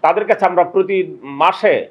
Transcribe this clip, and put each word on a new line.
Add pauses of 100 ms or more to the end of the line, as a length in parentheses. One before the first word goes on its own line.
তাদের
কাছে
আমরা
প্রতি
মাসে